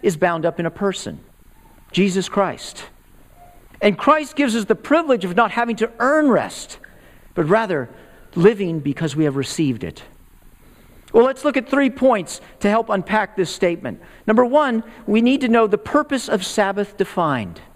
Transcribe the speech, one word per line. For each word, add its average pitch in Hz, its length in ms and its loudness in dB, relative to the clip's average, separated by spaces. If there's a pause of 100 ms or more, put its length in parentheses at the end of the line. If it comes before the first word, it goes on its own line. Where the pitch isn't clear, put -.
is 190 140 0
bound 165 280 0
up 170 160 -2
in 170 60 -2
a 165 40 -2
person, 180 500 -6 (720)
Jesus 185 360 0
Christ. - 560 -4 (1000)
And 208 120 4
Christ 302 380 2
gives 254 220 0
us 220 80 -2
the 214 100 2
privilege 277 500 0
of 175 120 -4
not 226 160 2
having 233 240 -2
to 226 240 -4
earn 294 300 2
rest, - 480 -2 (560)
but 170 100 0
rather 175 440 0 (460)
living 175 460 2
because 143 340 -4
we 156 100 0
have 139 120 0
received 131 480 -4
it. - 180 -12 (1080)
Well, 233 120 6
let's 262 200 -4
look 285 120 0
at 254 120 -4
three 269 220 2
points 247 500 0 (200)
to 202 100 2
help 220 180 0
unpack 202 480 -2
this 180 140 -2
statement. 170 500 -4 (260)
Number 220 180 4
one, 247 380 2 (240)
we 214 140 2
need 254 220 2
to 254 60 0
know 226 200 4
the 202 100 0
purpose 285 500 -2
of 190 160 -2
Sabbath 196 520 -2
defined. 139 640 -2 (140)